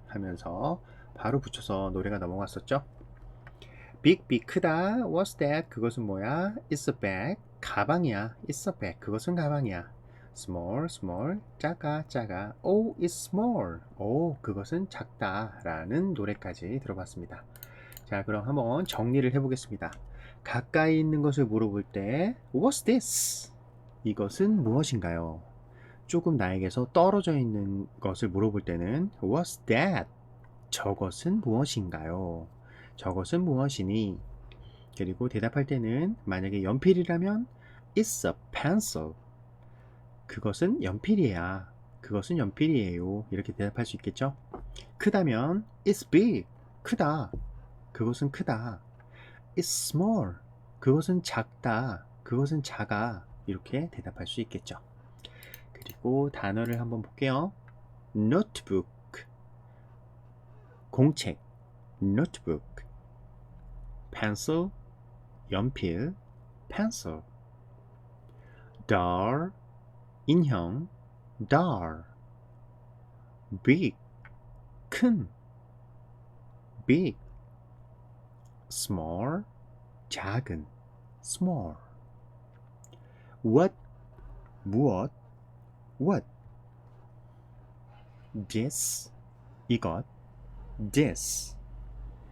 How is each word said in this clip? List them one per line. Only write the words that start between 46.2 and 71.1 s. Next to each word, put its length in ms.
크다. 480
"그것은 380
크다." 500
"It's 360
small." 460
"그것은 420
작다." 840
"그것은 400
작아." 640
이렇게 440
대답할 360
수 140
있겠죠. 380
그리고 580
단어를 500
한번 220
볼게요. 500
notebook, 720
공책, 480
notebook. 640
pencil, 600
연필, 640
pencil. 540
doll, 640
인형, 600